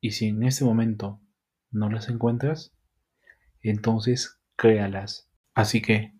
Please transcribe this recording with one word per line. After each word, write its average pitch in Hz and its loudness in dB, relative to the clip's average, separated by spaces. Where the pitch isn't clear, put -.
Y 107 -2
si 110 -2
en 107 0
este 127 0
momento 110 0
no 107 -2
las 110 -6
encuentras, 120 -2
entonces 110 -2
créalas. - 2
Así 110 0
que 107 0